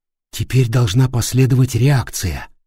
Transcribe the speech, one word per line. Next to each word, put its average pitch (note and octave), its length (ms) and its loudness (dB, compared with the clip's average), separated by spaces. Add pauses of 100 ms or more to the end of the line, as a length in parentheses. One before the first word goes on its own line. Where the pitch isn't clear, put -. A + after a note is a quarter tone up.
(320)
теперь B2 360 0
должна B2 420 2
последовать B2+ 680 0
реакция. G#2+ 720 -2 (180)